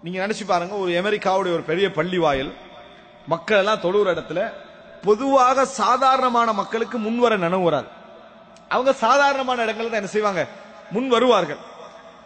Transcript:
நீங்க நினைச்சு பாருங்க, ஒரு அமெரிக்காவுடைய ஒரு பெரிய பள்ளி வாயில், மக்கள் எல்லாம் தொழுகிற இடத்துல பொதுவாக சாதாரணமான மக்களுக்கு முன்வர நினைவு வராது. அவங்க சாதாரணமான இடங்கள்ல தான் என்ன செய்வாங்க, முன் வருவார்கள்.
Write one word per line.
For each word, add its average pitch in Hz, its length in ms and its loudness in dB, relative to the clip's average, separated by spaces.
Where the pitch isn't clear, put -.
நீங்க 185 240 -6
நினைச்சு 214 200 -6
பாருங்க, 180 280 -2
ஒரு 190 160 -2
அமெரிக்காவுடைய 190 600 0
ஒரு 160 120 -2
பெரிய 180 260 0
பள்ளி 180 260 -2
வாயில், 151 360 0
மக்கள் 165 300 0
எல்லாம் 202 240 2
தொழுகிற 190 300 2
இடத்துல 165 400 -4
பொதுவாக 254 640 4
சாதாரணமான 247 880 2
மக்களுக்கு 226 440 -4
முன்வர 226 400 2
நினைவு 180 260 0
வராது. 147 240 0
அவங்க 254 240 0
சாதாரணமான 262 720 2
இடங்கள்ல 220 240 -4
தான் 214 120 -4
என்ன 196 60 -8
செய்வாங்க, 196 400 -2
முன் 240 160 -4
வருவார்கள். 226 500 2